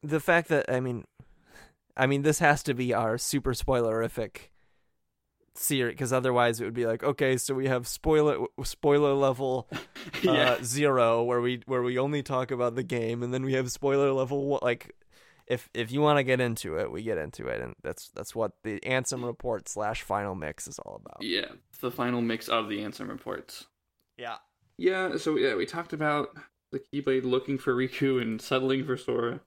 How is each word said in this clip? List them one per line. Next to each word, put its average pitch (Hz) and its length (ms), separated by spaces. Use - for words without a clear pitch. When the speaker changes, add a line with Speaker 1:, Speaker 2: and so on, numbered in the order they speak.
Speaker 1:
the 151 180
fact 170 280
that, 151 240
I 127 80
mean, 123 240
I 131 100
mean, 139 160
this 147 160
has 147 260
to 139 100
be 123 200
our 113 240
super 135 360
spoilerific 113 960
series, 127 440
'cause 127 140
otherwise 120 480
it 117 40
would 110 100
be 120 120
like, 113 160
okay, 135 340
so 123 180
we 135 120
have 127 220
spoiler, 151 580
spoiler 143 520
level, 131 540
Speaker 2:
<laughs> - 260
Yeah. 127 300
Speaker 1:
uh, 120 100
zero, 120 600
where 123 160
we, 123 260
where 127 160
we 123 160
only 143 240
talk 131 300
about 123 240
the 131 80
game, 117 400
and 123 100
then 131 100
we 135 100
have 127 180
spoiler 139 400
level 135 340
one, 139 160
like, 120 320
if, 123 260
if 117 160
you 135 100
wanna 147 220
get 127 180
into 107 360
it, 73 160
we 85 100
get 110 160
into 73 300
it, 57 120
and 60 220
that's, - 280
that's - 260
what 110 160
the 107 240
Ansem 127 380
Report 120 440
slash 107 340
Final 101 340
Mix 76 320
is - 100
all 50 160
about. 50 180
Speaker 2:
Yeah, 95 240
it's - 80
the 127 120
final 123 320
mix 113 260
of 110 200
the 104 100
Ansem 104 300
Reports. - 580
Speaker 1:
Yeah. 117 200
Speaker 2:
Yeah, 185 400
so, 156 200
yeah, 120 200
we 170 100
talked 170 260
about 151 440
the 139 80
Keyblade 135 460
looking 131 340
for 131 160
Riku 131 480
and 113 180
settling 131 440
for 127 140
Sora. 120 480